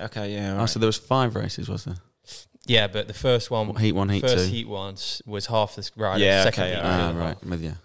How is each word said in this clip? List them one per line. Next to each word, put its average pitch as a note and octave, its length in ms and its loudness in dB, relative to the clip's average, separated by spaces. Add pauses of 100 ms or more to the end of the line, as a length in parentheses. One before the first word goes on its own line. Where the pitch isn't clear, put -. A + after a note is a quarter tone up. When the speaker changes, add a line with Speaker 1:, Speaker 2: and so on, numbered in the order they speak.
Speaker 1:
Okay, G#2 280 -6
yeah, G2+ 220 -4
Speaker 2:
Oh, G2 60 -2
Speaker 1:
right. A2+ 100 2
Speaker 2:
so - 80 -4
there A2 80 4
was A2 100 2
five B2+ 400 0
races, - 320 -6
was - 160 -6
there? F2+ 120 -8 (720)
Speaker 3:
Yeah, A2 200 6
but G#2 180 -4
the G#2 80 -12
first B2 340 0
one, A2 200 -2
Speaker 2:
What, G#2+ 120 -4
heat G#2+ 120 4
one, G2 160 2
heat G2+ 140 2
Speaker 3:
first F#2 240 2
Speaker 2:
two? F#2+ 40 0
Speaker 3:
heat A2+ 160 -4
one G2 280 -10
s-, - 300 -8
was G#2 220 -6
half A2 300 0
the G#2 60 -10
s-, - 140 -10
ride. G2+ 240 0
Speaker 1:
Yeah, G2 180 8
Speaker 3:
The F#2+ 120 6
second F#2+ 140 0
Speaker 1:
okay, F2+ 80 -2
Speaker 3:
heat F2 60 -2
Speaker 1:
yeah. E2+ 40 -4
Speaker 3:
was F2+ 180 0
Speaker 2:
Ah, E2+ 120 0
Speaker 3:
half. - 40 -4
Speaker 2:
right, E2 280 -2
I'm F2+ 60 -8
with E2 120 -4
you. D#2+ 80 -6
I D2+ 40 -8 (100)